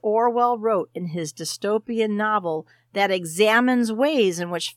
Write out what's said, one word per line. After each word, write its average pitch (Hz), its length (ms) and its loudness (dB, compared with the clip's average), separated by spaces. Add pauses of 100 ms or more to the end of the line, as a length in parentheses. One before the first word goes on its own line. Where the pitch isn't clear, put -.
Orwell 233 580 0
wrote 208 360 -2
in 180 140 -8
his 160 240 -6
dystopian 214 840 -4
novel 196 500 -2 (280)
that 196 160 2
examines 220 840 2
ways 220 480 2
in 175 100 -4
which 170 260 -6